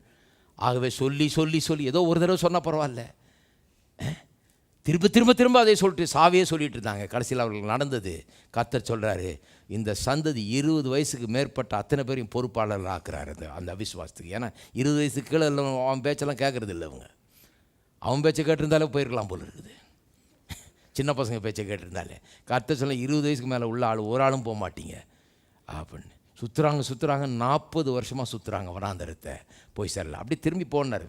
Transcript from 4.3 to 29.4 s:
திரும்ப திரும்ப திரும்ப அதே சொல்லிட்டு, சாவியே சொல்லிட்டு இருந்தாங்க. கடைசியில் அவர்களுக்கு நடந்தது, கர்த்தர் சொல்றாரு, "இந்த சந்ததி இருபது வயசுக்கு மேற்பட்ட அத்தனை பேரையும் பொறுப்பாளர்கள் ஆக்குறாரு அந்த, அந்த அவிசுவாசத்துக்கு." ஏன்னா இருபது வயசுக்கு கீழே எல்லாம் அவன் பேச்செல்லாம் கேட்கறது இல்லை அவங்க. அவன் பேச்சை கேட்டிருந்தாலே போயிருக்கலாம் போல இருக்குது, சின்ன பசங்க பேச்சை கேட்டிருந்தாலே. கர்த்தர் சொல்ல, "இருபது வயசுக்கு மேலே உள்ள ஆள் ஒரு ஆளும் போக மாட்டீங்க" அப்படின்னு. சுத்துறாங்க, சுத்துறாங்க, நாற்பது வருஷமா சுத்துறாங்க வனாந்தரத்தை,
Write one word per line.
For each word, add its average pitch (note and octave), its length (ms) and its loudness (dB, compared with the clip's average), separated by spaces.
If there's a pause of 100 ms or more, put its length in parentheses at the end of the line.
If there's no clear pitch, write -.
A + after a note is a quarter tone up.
திரும்ப D#3+ 260 4
திரும்ப A#3+ 260 8
திரும்ப B3 260 8
அதே A3 160 8
சொல்லிட்டு, F3 440 2
சாவியே F3+ 240 8
சொல்லிட்டு D3+ 360 -2
இருந்தாங்க. G2+ 280 -4
கடைசியில் B2 360 -2
அவர்களுக்கு G#2 280 -2
நடந்தது, A#2+ 420 -2 (360)
கர்த்தர் A#2 380 -2
சொல்றாரு, F#2 520 -2 (280)
"இந்த G#2 280 -2 (100)
சந்ததி C#3+ 420 0
இருபது C#3+ 420 2
வயசுக்கு C3 380 -2
மேற்பட்ட B2+ 500 -2
அத்தனை C#3 260 0
பேரையும் B2 260 -4
பொறுப்பாளர்கள் G#2 600 -2
ஆக்குறாரு D#2+ 360 -8
அந்த, D#2 240 -12
அந்த F2 240 -10
அவிசுவாசத்துக்கு." F2+ 640 -10
ஏன்னா A#2+ 140 -6 (220)
இருபது C#3+ 240 2
வயசுக்கு C#3 320 -2
கீழே D#3 160 2
எல்லாம் C#3 420 0
அவன் C3 140 -2
பேச்செல்லாம் C#3+ 420 -2
கேட்கறது B2 260 -2
இல்லை E2 180 -6
அவங்க. C2+ 220 -16 (920)
அவன் C3+ 220 0
பேச்சை D#3 240 2
கேட்டிருந்தாலே D#3 440 2
போயிருக்கலாம் A#2+ 380 -2
போல F2 160 -10
இருக்குது, - 320 -20 (1160)
சின்ன C#3 220 0
பசங்க A#2+ 260 -2
பேச்சை G#2 260 -4
கேட்டிருந்தாலே. F2+ 520 -8 (280)
கர்த்தர் B2+ 320 0
சொல்ல, C#3 160 0
"இருபது C3 280 0
வயசுக்கு C3+ 300 -2
மேலே A#2+ 120 0
உள்ள A#2 240 -2
ஆள் A2+ 100 0
ஒரு A2 260 0
ஆளும் C3+ 180 2
போக G#2+ 280 -4
மாட்டீங்க" E2 280 -14 (760)
அப்படின்னு. - 400 -14 (260)
சுத்துறாங்க, D3 440 0
சுத்துறாங்க, C#3 460 -2
நாற்பது B2+ 760 0
வருஷமா B2+ 300 -6
சுத்துறாங்க G2+ 400 -6
வனாந்தரத்தை, F2 600 -8 (400)